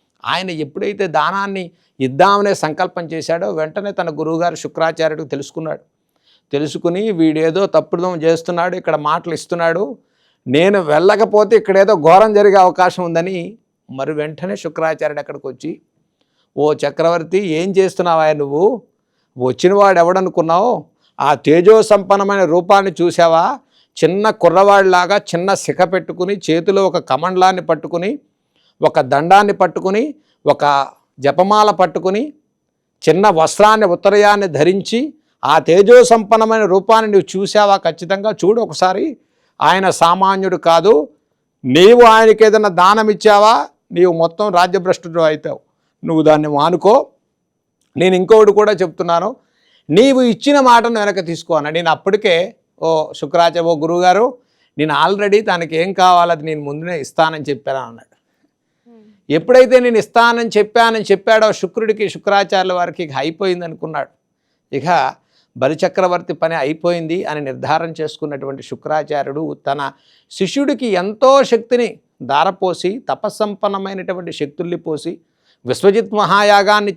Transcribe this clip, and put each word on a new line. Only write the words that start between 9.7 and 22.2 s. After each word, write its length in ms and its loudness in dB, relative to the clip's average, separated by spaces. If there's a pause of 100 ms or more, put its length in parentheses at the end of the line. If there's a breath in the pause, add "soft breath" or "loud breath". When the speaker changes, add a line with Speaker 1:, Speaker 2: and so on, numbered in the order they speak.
Speaker 1:
నేను 340 2
వెళ్ళకపోతే 760 2
ఇక్కడేదో 400 2
ఘోరం 380 4
జరిగే 220 4
అవకాశం 480 2
ఉందని" 540 -6 (340)
మరి 220 -8
వెంటనే 420 -10
శుక్రాచార్యుడు 640 -6
అక్కడికి 280 -14
వచ్చి, 340 -14 (760)
"ఓ 160 2
చక్రవర్తి, 640 -2 (100)
ఏం 300 -4
చేస్తున్నావా 560 0
నువ్వు? 480 -2 (560)
వచ్చినవాడు 640 2
ఎవడనుకున్నావు? 840 0 (340)
ఆ 140 0
తేజోసంపన్నమైన 1120 2